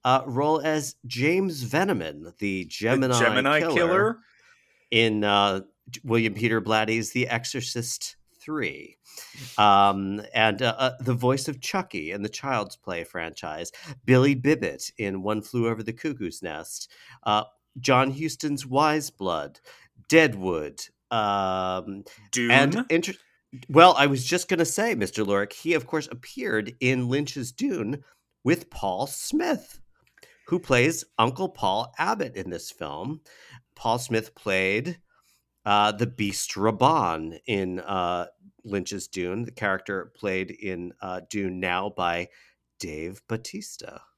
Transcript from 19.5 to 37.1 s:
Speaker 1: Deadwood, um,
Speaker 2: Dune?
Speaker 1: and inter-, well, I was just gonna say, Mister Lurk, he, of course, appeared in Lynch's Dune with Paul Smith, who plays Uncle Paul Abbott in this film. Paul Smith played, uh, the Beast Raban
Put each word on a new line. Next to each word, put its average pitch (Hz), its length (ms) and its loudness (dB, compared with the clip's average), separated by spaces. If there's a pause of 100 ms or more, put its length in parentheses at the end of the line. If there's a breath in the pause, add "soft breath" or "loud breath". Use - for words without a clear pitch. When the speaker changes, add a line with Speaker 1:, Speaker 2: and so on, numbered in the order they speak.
Speaker 1:
Deadwood, 92 720 2 (320)
um, 98 920 0 (300 loud breath)
Speaker 2:
Dune? 120 180 0
Speaker 1:
and 143 380 4
inter-, 170 240 0 (560)
well, 165 300 10
I 143 80 6
was 131 180 0
just 170 240 -2
gonna 170 160 2
say, 214 320 0
Mister 107 280 -2
Lurk, 101 280 2
he, 165 220 -2
of 135 120 0
course, 151 240 -4
appeared 123 680 -6
in 127 280 2
Lynch's 139 440 -4
Dune 143 500 -4 (400 soft breath)
with - 280 0
Paul 98 360 -4
Smith, - 720 -4 (680 soft breath)
who 175 120 0
plays 143 460 2 (140)
Uncle 127 300 2
Paul 104 500 -2
Abbott 180 380 -2
in 90 140 -8
this 87 220 -8
film. 85 480 -8 (600 loud breath)
Paul 117 180 2
Smith 113 360 -2
played, 104 640 0 (640)
uh, 104 280 4
the 110 140 -2
Beast 104 500 -6
Raban 98 880 2